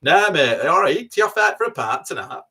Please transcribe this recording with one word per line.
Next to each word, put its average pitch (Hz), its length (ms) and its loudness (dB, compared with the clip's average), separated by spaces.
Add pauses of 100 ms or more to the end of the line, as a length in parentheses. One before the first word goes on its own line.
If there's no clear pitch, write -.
Nah, 196 300 2
mate, 127 300 2
all 165 200 2
right, 196 360 -2
you're 208 120 2
fit 208 300 0
for 226 80 -2
a - 60 -6
part 117 340 -6
tonight. - 440 -12